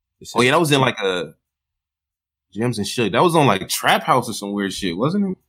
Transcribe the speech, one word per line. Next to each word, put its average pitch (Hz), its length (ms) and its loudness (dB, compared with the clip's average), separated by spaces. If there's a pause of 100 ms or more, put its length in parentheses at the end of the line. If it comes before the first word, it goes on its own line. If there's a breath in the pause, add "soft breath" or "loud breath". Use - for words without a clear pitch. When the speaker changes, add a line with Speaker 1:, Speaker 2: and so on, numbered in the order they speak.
(200)
Speaker 1:
they 92 60 -20
said - 140 -6
Speaker 2:
Oh, - 40 4
yeah, 123 80 4
that 160 80 4
was 156 120 2
in, 143 100 4
like, 123 180 0
a 90 340 -4 (1160)
Jim's 113 280 -4
and 98 80 -4
Suge. 107 240 -2
That 120 120 2
was 170 120 2
on, 151 100 4
like, 98 240 2
Trap 180 340 0
House 127 260 2
or 104 40 -8
some 101 200 -8
weird 98 200 -4
shit, 90 240 -4
wasn't 185 400 -2 (120)